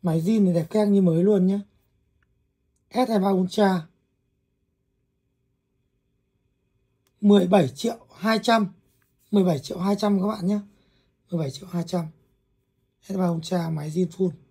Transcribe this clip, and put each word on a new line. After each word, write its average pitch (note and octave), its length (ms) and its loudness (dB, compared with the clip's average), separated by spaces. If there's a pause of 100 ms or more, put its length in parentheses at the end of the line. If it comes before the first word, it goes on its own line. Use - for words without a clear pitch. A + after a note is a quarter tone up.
Máy E3 200 0
zin G#3 240 2
thì F3+ 80 2
đẹp E3 160 0
keng G#3 240 2
như G3 80 4
mới F3 220 2
luôn F#3+ 240 4
nhá. G3 120 0 (1300)
S - 40 -8
hai B3+ 120 0
mươi A3 120 0
ba F#3+ 100 0
Ultra. F#3 580 0 (3250)
Mười G3+ 260 6
bảy F3 220 2
triệu - 460 -8
hai A3 280 -2
trăm. A3+ 300 0 (580)
Mười G3+ 120 4
bảy E3+ 160 0
triệu - 200 -12
hai G3 160 0
trăm G3+ 260 0
các G3 60 -2
bạn G#3 200 -4
nhá. G#3 140 -2 (680)
Mười E3+ 100 -4
bảy C#3 120 -4
triệu F#3+ 180 -18
hai F3 180 -6
trăm. E3+ 180 -4 (960)
S - 80 -20
hai G3 80 -6
mươi F#3 100 0
ba E3+ 40 0
Ultra, E3 380 -4
máy D#3 200 -6
zin E3+ 180 -2
full. F3+ 240 -4 (200)